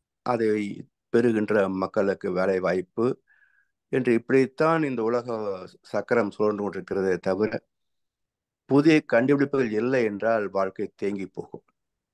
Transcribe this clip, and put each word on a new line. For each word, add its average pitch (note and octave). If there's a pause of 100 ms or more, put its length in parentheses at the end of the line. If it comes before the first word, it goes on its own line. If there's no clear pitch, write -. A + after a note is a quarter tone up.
(220)
அதை G#2+ (220)
பெறுகின்ற G#2+
மக்களுக்கு F#2+
வேலை F#2
வாய்ப்பு, F#2 (640)
என்று B2
இப்படித்தான் C3+
இந்த B2+
உலக A2 (140)
சக்கரம் G#2+
சுழன்று G#2
கொண்டிருக்கிறதே F#2
தவிர, F#2+ (1000)
புதிய D3+
கண்டுபிடிப்புகள் C3+
இல்லை B2
என்றால் G#2
வாழ்க்கை F#2+
தேங்கி G2+
போகும். - (500)